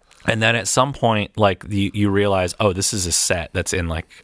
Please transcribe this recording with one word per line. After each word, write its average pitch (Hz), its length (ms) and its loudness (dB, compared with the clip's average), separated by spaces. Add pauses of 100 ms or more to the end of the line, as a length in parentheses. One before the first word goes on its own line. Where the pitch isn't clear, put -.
(240)
And 113 160 0
then 113 140 4
at 113 140 -2
some 135 240 2
point, 110 440 0
like, 101 300 2
you, 101 260 -2
you 101 160 2
realize, 98 520 0
oh, 107 100 2
this 95 220 -2
is 95 120 -4
a 85 60 -4
set 85 400 -2
that's 90 220 -4
in, 85 160 -2
like, 80 180 -6 (160)